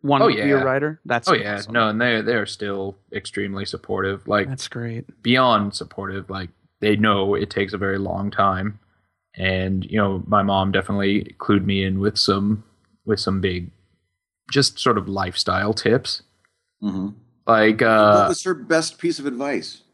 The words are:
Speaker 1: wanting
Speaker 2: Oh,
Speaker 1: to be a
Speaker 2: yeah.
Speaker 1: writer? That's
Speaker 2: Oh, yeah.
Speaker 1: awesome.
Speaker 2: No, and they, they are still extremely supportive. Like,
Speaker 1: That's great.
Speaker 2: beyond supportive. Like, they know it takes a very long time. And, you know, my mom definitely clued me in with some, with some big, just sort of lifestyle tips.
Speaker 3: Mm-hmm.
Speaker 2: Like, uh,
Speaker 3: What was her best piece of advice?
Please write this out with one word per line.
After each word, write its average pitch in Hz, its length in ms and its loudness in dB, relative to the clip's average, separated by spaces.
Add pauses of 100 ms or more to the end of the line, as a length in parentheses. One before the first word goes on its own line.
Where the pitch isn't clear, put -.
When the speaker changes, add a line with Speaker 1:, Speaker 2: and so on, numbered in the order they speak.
Speaker 1:
wanting 143 240 4
Speaker 2:
Oh, - 40 6
Speaker 1:
to - 60 2
be 107 60 -2
a 143 40 0 (120)
Speaker 2:
yeah. 131 40 0
Speaker 1:
writer? 139 440 -2
That's 120 220 -2
Speaker 2:
Oh, 180 60 4
yeah. 104 220 -2
Speaker 1:
awesome. 101 160 -10
Speaker 2:
No, 113 160 2
and 107 120 0
they, 120 200 2
they 110 140 0
are 104 120 -2
still 98 500 -8 (160)
extremely 101 520 -6
supportive. 98 640 -6
Like, 104 220 2
Speaker 1:
That's 135 200 -8
great. 117 540 -10
Speaker 2:
beyond 117 520 4
supportive. 95 540 -8
Like, 95 220 -10 (300)
they 104 160 4
know 101 380 2
it 101 140 -2
takes 101 240 -4
a 101 60 -8
very 98 200 -2
long 98 320 -4
time. 98 500 -2 (560)
And, 95 480 -2
you - 140 -4
know, 98 280 0
my 101 160 2
mom 98 300 2
definitely 98 680 -2
clued 101 260 2
me 98 200 0
in 95 160 -2
with 104 180 -2
some, 101 460 0 (420)
with 107 140 0
some 95 200 -2
big, 90 300 -4 (800)
just - 280 0
sort 117 200 2
of 98 100 -6
lifestyle 95 640 -2
tips. - 500 0 (600)
Speaker 3:
Mm-hmm. 98 280 -4 (360)
Speaker 2:
Like, 110 360 4
uh, 110 380 6
Speaker 3:
What - 80 4
was - 160 -2
her 185 100 -2
best 160 440 -2
piece 170 200 -2
of 139 80 -8
advice? 127 560 -6 (120)